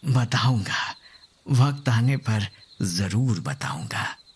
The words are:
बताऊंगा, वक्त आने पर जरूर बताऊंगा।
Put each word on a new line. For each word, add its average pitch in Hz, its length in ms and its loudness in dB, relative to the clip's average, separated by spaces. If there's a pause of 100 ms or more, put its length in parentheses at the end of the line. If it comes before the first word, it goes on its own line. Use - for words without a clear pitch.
बताऊंगा, 120 880 0 (540)
वक्त 143 400 2
आने 123 280 2
पर 107 300 -2 (340)
जरूर 98 580 0
बताऊंगा। 69 760 -6 (180)